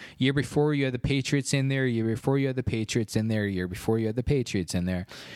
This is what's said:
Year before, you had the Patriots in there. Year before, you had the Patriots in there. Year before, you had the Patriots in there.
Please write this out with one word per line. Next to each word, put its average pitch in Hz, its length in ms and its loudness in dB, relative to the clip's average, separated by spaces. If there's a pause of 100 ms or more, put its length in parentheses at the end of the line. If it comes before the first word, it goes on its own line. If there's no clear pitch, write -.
(180)
Year 131 140 2
before, 147 420 2
you 139 100 0
had 127 100 -2
the 123 60 -4
Patriots 139 520 0
in 135 160 2
there. 135 180 2
Year 113 200 2
before, 135 320 2
you 135 80 2
had 131 100 -2
the 127 60 0
Patriots 110 540 -2
in 110 100 2
there. 110 200 2
Year 92 200 0
before, 107 320 0
you 110 80 0
had 110 100 -4
the 127 60 0
Patriots 120 520 0
in 87 100 0
there. 90 220 -2 (300)